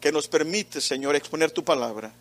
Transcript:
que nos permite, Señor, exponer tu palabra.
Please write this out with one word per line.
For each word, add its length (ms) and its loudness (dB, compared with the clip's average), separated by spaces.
que 120 2
nos 160 0
permite, 520 0
Señor, 360 0
exponer 340 0
tu 140 -4
palabra. 560 -2